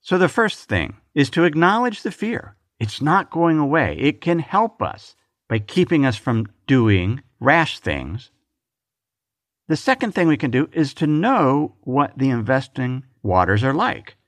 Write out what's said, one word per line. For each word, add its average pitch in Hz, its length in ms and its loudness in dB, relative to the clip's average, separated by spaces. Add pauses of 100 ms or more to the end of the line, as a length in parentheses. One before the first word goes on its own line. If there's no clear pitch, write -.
So - 180 -2
the 180 100 4
first - 400 -2
thing 85 300 -4 (160)
is 139 160 2
to 165 140 2
acknowledge 190 580 0
the 220 80 -6
fear. 202 460 -8 (220)
It's - 220 -6
not 160 300 0
going 165 280 0
away. 139 400 0
It 143 220 0
can 170 180 -2
help 208 440 -2
us - 340 -10 (320)
by 113 100 -2
keeping 156 460 0
us 123 120 0
from 113 300 -2 (200)
doing 110 560 2 (180)
rash 151 380 2
things. 76 520 -8 (1400)
The 156 80 0
second 247 360 -2
thing 175 160 0
we 151 80 2
can 139 140 -2
do 127 220 0
is 151 220 -2
to 160 120 -2
know 151 760 0
what 131 360 -2
the 135 100 2
investing 127 760 -4 (180)
waters 92 420 2
are 135 80 0
like. - 440 -4 (120)